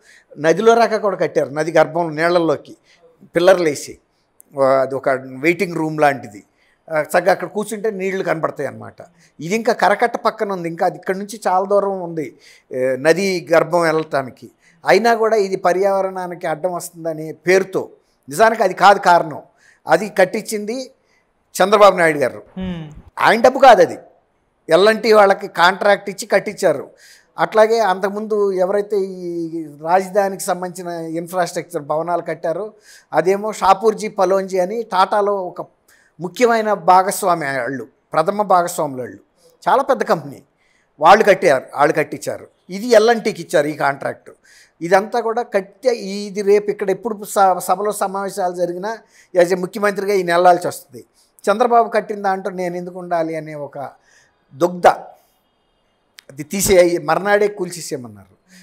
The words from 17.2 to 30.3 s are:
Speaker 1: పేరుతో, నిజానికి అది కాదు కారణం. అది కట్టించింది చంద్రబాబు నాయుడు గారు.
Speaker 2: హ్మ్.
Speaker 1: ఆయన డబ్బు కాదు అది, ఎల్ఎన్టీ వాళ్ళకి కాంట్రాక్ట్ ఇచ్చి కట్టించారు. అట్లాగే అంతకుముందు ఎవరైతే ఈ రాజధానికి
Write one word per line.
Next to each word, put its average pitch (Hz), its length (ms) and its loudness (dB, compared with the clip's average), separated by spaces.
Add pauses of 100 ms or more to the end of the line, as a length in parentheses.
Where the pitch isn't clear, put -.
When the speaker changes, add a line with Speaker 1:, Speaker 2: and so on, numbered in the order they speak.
Speaker 1:
పేరుతో, 185 560 0 (400)
నిజానికి 220 340 2
అది 185 120 0
కాదు 196 240 6
కారణం. 160 440 2 (440)
అది 175 220 2
కట్టించింది 214 840 -4 (720)
చంద్రబాబు 202 340 6
నాయుడు 160 220 2
గారు. 117 240 -2 (140)
Speaker 2:
హ్మ్. 170 360 -10 (260)
Speaker 1:
ఆయన 180 220 4
డబ్బు 254 180 4
కాదు 226 220 8
అది, 127 180 2 (720)
ఎల్ఎన్టీ 214 420 4
వాళ్ళకి 196 360 4
కాంట్రాక్ట్ 196 640 2
ఇచ్చి 208 160 -12
కట్టించారు. 185 640 -2 (480)
అట్లాగే 214 400 2
అంతకుముందు 202 720 -2
ఎవరైతే 202 480 -2
ఈ 170 640 -8 (160)
రాజధానికి 190 600 0